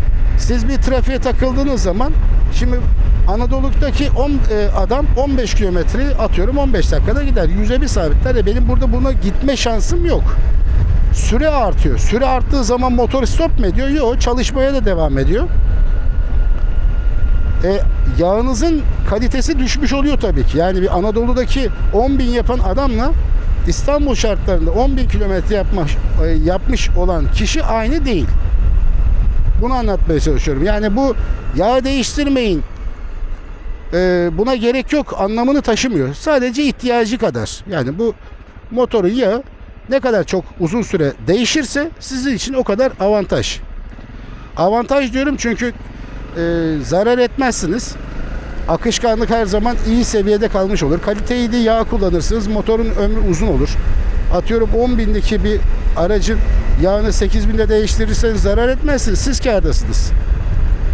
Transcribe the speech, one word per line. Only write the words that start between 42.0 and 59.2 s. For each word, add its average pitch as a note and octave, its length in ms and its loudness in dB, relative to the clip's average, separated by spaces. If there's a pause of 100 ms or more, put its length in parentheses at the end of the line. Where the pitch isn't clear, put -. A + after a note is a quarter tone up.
sizin C4 340 -4
için A#3+ 200 -8
o B3+ 100 -2
kadar A#3+ 360 -2
avantaj. F#3+ 600 -2 (960)
Avantaj A#3 560 0
diyorum C4+ 260 -2
çünkü, A#3 340 -4 (640)
e, E3+ 380 -2 (100)
zarar G#3 340 0
etmezsiniz. A#3+ 760 -2 (760)
Akışkanlık A3 600 -2
her A3+ 160 0
zaman G#3+ 300 -2 (120)
iyi A3+ 160 0
seviyede G#3 440 0
kalmış F#3+ 340 -2
olur. E3 200 0
Kaliteli A3+ 540 -2
yağ A3+ 280 0
kullanırsınız. G3 600 -2
Motorun A3 440 -2
ömrü G#3 400 0
uzun F3 160 0
olur. D3 220 0 (680)
Atıyorum A3 340 0 (100)
on B3 200 0
bindeki G#3+ 460 0
bir G#3 160 0 (360)
aracın G#3 420 0 (440)
yağını G#3 300 2
sekiz G#3 360 2
binde G#3+ 200 2
değiştirirseniz G#3+ 760 0
zarar G#3+ 260 2
etmezsiniz. C4 500 0
Siz - 220 -2